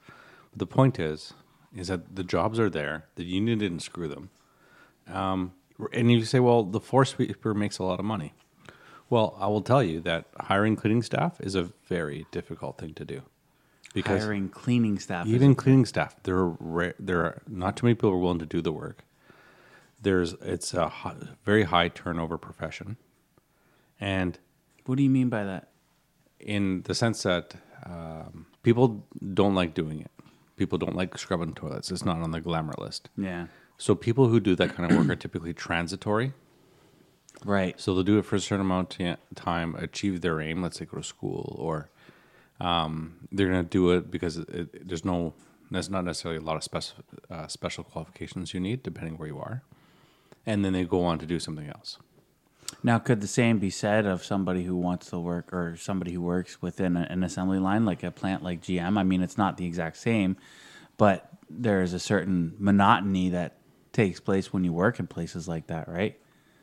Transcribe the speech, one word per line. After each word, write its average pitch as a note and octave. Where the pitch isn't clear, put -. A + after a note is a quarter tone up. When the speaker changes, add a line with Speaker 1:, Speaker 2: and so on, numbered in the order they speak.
Speaker 1:
But -
the G2
point C3
is, D#2
is F2+
that F#2
the F#2+
jobs G2+
are G#2
there. D#2
The F2+
union G#2
didn't F2
screw E2+
them. C#2+
Um, F#2
and A#2+
you A#2
say, B2+
"Well, A#2+
the G2+
floor C3
sweeper -
makes G2+
a G2
lot F#2
of F#2+
money." F#2+
Well, A2+
I G2
will G#2
tell B2+
you E2
that E2
hiring G2+
cleaning A2
staff -
is F#2+
a F2+
very D#2
difficult D#2+
thing D#2
to -
do. C#2
Because G2
Speaker 2:
Hiring G2+
cleaning A#2
staff F2
is G#2+
Speaker 1:
even C3
Speaker 2:
a -
Speaker 1:
cleaning C3
staff, -
there F#2
are F2+
ra-, E2+
there F#2+
are -
not F#2
too B2
many A#2
people G#2+
are F#2
willing F2+
to D#2+
do F2
the E2
work. -
There's, F#2
it's -
a E2
hi-, -
very G#2+
high E2+
turnover E2
profession. -
And F#2+
Speaker 2:
What B2+
do C#3+
you C#3
mean C3
by A2
that? F#2+
Speaker 1:
in G2
the F#2
sense A2+
that, F2
um, E2
people A2+
don't G2
like F2
doing D#2
it. -
People F#2+
don't F2
like F2+
scrubbing E2
toilets. -
It's F2+
not E2+
on E2
the E2
glamour D#2+
list. -
Speaker 2:
Yeah. F2
Speaker 1:
So -
people A#2
who A2+
do G2
that F2
kind F2
of E2
work D#2
are F2
typically E2+
transitory. G2
Speaker 2:
Right. G2
Speaker 1:
So G2
they'll F#2
do G#2
it F#2+
for G#2
a F#2+
certain G2
amount F#2
of -
ti-, F2
time, E2+
achieve F2+
their E2
aim, D#2+
let's E2
say E2
go -
to E2
school, -
or, D#2
um, D#2+
they're G2
gonna F2+
do F2+
it F2+
because E2+
it, D#2+
it, F2
there's E2+
no, F2
there's F2+
not F#2+
necessarily E2+
a D#2
lot D#2+
of D#2
spec-, E2
uh, D#2+
special -
qualifications -
you F#2
need, A2
depending E2
where D#2
you D2
are. B2
And G#2
then F#2+
they F#2
go F2
on E2
to D#2+
do E2
something D2+
else. -
Speaker 2:
Now, A#2+
could A2
the G2+
same A#2
be F#2+
said G#2
of F#2
somebody F#2
who F2+
wants F2+
to F2+
work F2
or E2+
somebody F2+
who F2
works F2
within F2+
a, F2
an F#2
assembly F#2
line, G2
like F2+
a F2
plant F#2+
like F2
G F2+
M? F2+
I G2
mean, F#2
it's F2
not F#2+
the F2+
exact E2+
same, G2+
but G2+
there G2+
is F2+
a F2+
certain F2+
monotony G2
that F2
takes G2+
place G2
when F#2+
you F2
work F#2+
in F#2
places E2+
like E2
that, E2
right? F2+